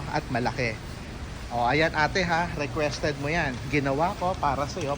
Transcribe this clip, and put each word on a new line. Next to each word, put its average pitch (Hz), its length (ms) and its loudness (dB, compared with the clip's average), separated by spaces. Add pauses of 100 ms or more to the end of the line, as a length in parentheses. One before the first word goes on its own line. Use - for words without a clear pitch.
(160)
At 151 160 0
malaki. 120 560 -2 (600)
O, 120 160 0
ayan, 151 320 4
ate, 151 240 4
ha, 170 240 2 (160)
requested 147 640 0
mo - 0 -
yan. 147 320 0 (160)
Ginawa 147 480 2
ko 180 160 0
para 143 320 2
sa'yo, 147 280 -2